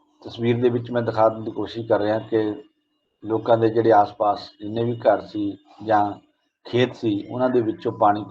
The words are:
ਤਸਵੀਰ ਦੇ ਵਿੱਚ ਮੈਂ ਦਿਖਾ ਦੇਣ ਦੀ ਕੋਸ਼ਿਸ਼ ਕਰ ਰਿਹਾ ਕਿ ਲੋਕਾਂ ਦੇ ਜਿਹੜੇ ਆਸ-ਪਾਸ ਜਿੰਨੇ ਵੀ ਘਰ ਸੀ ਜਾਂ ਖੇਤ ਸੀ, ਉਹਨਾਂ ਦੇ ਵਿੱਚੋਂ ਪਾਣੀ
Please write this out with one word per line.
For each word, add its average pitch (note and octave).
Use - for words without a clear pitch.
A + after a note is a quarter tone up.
ਤਸਵੀਰ A#2
ਦੇ B2
ਵਿੱਚ A#2+
ਮੈਂ A#2+
ਦਿਖਾ A2
ਦੇਣ A2
ਦੀ A2
ਕੋਸ਼ਿਸ਼ G#2+
ਕਰ G#2
ਰਿਹਾ G#2+
ਕਿ G#2+
ਲੋਕਾਂ A2+
ਦੇ A2+
ਜਿਹੜੇ A2+
ਆਸ-ਪਾਸ G#2
ਜਿੰਨੇ G#2+
ਵੀ A#2+
ਘਰ G#2+
ਸੀ G2+
ਜਾਂ G#2
ਖੇਤ B2
ਸੀ, G#2
ਉਹਨਾਂ B2+
ਦੇ B2
ਵਿੱਚੋਂ A2
ਪਾਣੀ G#2